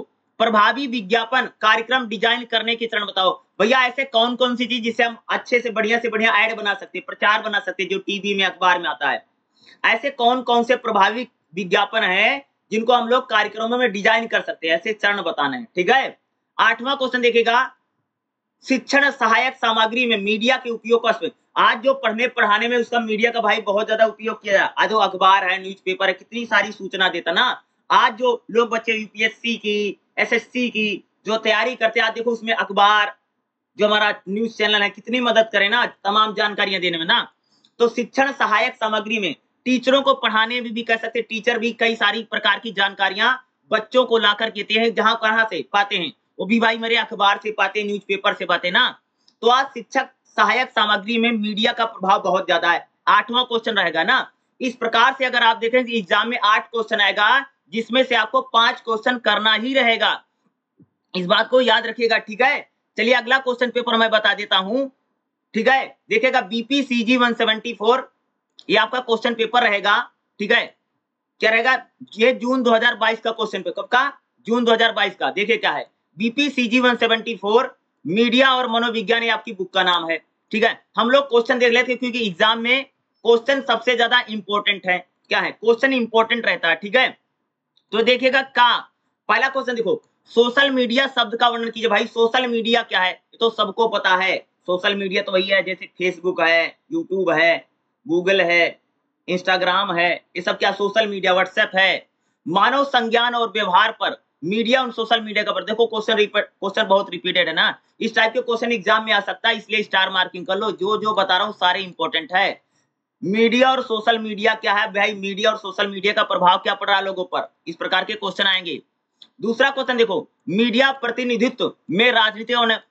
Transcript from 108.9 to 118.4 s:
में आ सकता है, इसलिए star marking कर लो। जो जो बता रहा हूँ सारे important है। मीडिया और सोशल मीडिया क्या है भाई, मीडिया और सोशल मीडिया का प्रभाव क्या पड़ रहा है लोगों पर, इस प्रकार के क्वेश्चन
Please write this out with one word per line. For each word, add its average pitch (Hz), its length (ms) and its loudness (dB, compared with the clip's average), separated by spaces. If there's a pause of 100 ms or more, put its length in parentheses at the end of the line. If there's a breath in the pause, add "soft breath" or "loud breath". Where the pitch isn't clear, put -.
में 214 80 0
आ 202 80 2
सकता 214 280 -4
है, 233 80 0
इसलिए 214 260 -4
star 190 260 0
marking 180 360 -2
कर 185 100 -2
लो। 208 180 -2
जो 190 240 -2
जो 208 160 -2
बता 185 240 2
रहा 208 100 -2
हूँ 208 80 -8
सारे 190 260 0
important 165 520 -6
है। 185 280 0 (600)
मीडिया 226 500 2
और 262 100 0
सोशल 226 380 -2
मीडिया 214 360 -2
क्या 208 180 -2
है 208 200 -2
भाई, 208 220 0
मीडिया 196 360 -2
और 214 60 -2
सोशल 202 300 -4
मीडिया 196 260 -2
का 214 100 2
प्रभाव 196 340 2
क्या 202 160 -2
पड़ 196 140 -10
रहा 202 100 2
है 190 80 -2
लोगों 185 200 -6
पर, 139 260 -6 (160)
इस 165 80 -10
प्रकार 185 300 -2
के 214 80 -8
क्वेश्चन 202 340 -2